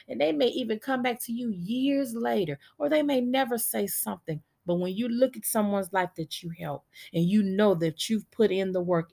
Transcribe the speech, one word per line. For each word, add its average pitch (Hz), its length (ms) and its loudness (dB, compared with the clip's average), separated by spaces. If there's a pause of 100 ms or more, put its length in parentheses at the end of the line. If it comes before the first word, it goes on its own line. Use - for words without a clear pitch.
And 262 120 -6
they 302 120 2
may 285 160 2
even 220 320 -2
come 262 240 -2
back 247 220 -2
to 240 60 -8
you 240 180 -4
years 240 640 -2
later, 220 420 -2 (220)
or 294 100 0
they 302 140 4
may 277 180 2
never 247 380 0
say 214 260 -2
something. 180 560 -6 (240)
But 175 100 0
when 180 200 -2
you 233 140 -2
look 254 260 2
at 214 80 -12
someone's 202 480 0
life 185 240 0
that - 260 -8
you 175 80 -8
help, 156 360 -8 (280)
and 170 120 2
you 202 180 4
know 196 320 4
that 165 340 -2
you've 214 220 -2
put 214 180 4
in 190 220 0
the 180 100 0
work 175 320 0